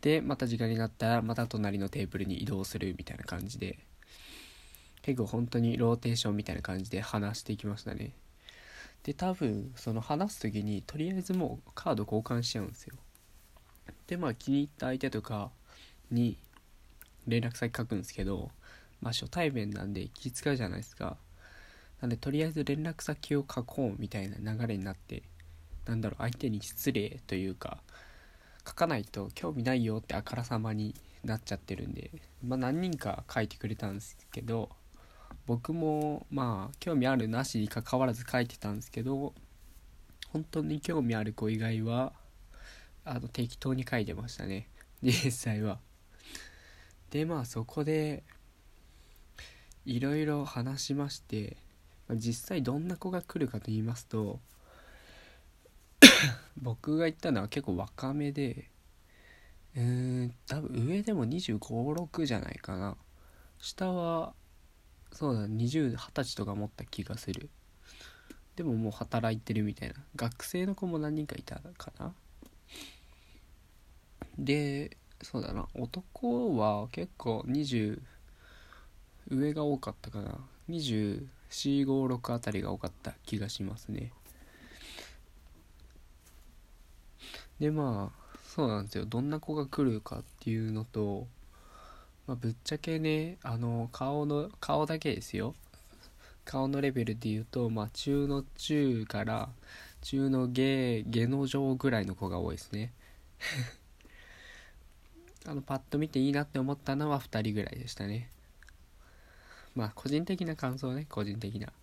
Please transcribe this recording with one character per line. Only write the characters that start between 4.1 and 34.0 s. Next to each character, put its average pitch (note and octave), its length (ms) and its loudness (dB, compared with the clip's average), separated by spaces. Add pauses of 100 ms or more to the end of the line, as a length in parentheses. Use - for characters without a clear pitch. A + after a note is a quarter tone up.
結 C3+ 160 0
構 A2+ 80 2
本 A#2+ 220 0
当 A#2+ 120 2
に A#2 160 4
ロ A#2 180 6
ー - 40 6
テ A#2 140 0
ー A#2 40 2
シ - 120 0
ョ G#2 40 2
ン G#2 60 2
み G#2 60 -2
た F#2 100 -4
い - 20 -2
な - 60 -4
感 F#2+ 220 -4
じ A2 80 -8
で G2+ 100 -2
話 G#2 380 -2
し - 40 -12
て - 80 -6
い G#2 60 -2
き - 80 -10
ま G#2 120 -2
し - 60 -14
た - 120 -6
ね。 - 160 -8 (920)
で、 C#3+ 100 -4
多 F#3 200 0
分、 B2 420 0
そ - 160 -4
の A#2 100 0
話 E3 340 0
す - 60 -12
時 G#2+ 220 0
に、 G#2 220 0
と D3 120 -10
り D#3+ 140 -2
あ F#3+ 60 0
え F#3 40 -2
ず F#3 120 -2
も E3 340 0
う - 60 -20
カ - 200 -2
ー - 20 4
ド G#2 80 0
交 G#2+ 180 2
換 A#2+ 220 0
し - 80 -2
ち A#2 80 -2
ゃ - 20 -2
う F#2+ 40 -2
ん - 20 -8
で - 80 -10
す - 100 -18
よ。 - 100 -14 (1120)
で、 F3 100 -2
ま E3 120 2
あ、 A2+ 60 0
気 - 160 -2
に C#3 80 6
入 C#3+ 60 4
っ C#3+ 120 -12
た C3 100 -2
相 C3 120 0
手 C3+ 100 0
と A2 120 -2
か G#2 300 -4 (600)
に A#2+ 260 4 (880)
連 A#2 140 4
絡 A#2+ 160 -2
先 A#2 180 -2
書 A#2+ 100 0
く A#2 100 -2
ん F#2+ 40 0
で - 40 -4
す - 100 -12
け G2+ 100 -2
ど、 F#2+ 280 -2 (520)
ま B2 60 -2
あ、 - 20 -2
初 A#2+ 180 -4
対 E3 220 2
面 G#2+ 180 -2
な G2+ 140 -4
ん G2+ 80 -4
で G2 220 -4
気 - 180 -8
遣 C#3+ 220 0
う - 20 2
じ B2+ 80 0
ゃ F#2 60 0
な F#2 80 -4
い - 20 -4
で A2 40 -8
す - 120 -16
か。 - 220 -6 (840)
な B2+ 80 -2
ん - 20 0
で、 A#2 60 2
と C3+ 160 -4
り D3 100 2
あ D#3+ 60 2
え E3 40 -2
ず D3+ 120 -2
連 C#3+ 200 0
絡 E3 200 -6
先 D3 320 -2
を C#3+ 180 2
書 A#2+ 100 -2
こ A#2+ 340 -2
う - 40 -6
み G#2 60 -4
た G2+ 140 -4
い G2 80 -4
な G2+ 80 -8 (160)
流 A#2 120 0
れ A2 120 0
に F#2+ 80 -4
な G2 80 -4
っ - 20 -8
て、 - 280 -12 (640)
な A#2+ 80 -2
ん A2+ 60 0
だ G#2+ 100 0
ろ - 100 -6
う、 - 40 -4
相 A#2+ 100 0
手 C3+ 160 -2
に G#2 120 -2
失 - 320 -2
礼 G#2 340 -2
と G2 80 -2
い F#2+ 140 0
う F#2 60 -6
か、 - 240 -8 (840)
書 - 100 -12
か E3+ 120 4
な D#3 80 2
い G#2 80 -2
と G2+ 320 -6
興 E3+ 160 -4
味 B2+ 120 -2
な C3 100 4
い B2 100 4
よ A2 140 0
っ A2+ 40 -4
て - 140 -8
あ G#2 80 -2
か - 140 -6
ら A#2+ 80 -4
さ A#2+ 120 -2
ま A2 160 0
に G#2+ 220 -2 (300)
な A2 100 0
っ A2 80 -6
ち - 80 -6
ゃ G2+ 40 -2
っ - 20 -8
て - 180 -6
る - 100 -6
ん - 80 -6
で、 - 180 -8 (300)
ま B2 140 0
あ、 - 20 0
何 C3 220 2
人 F3+ 180 0
か - 320 -4
書 A#2 120 2
い G#2+ 80 0
て - 80 -14
く - 100 -6
れ G#2 80 -2
た G#2 160 -4
ん G2 40 -4
で G2+ 60 -6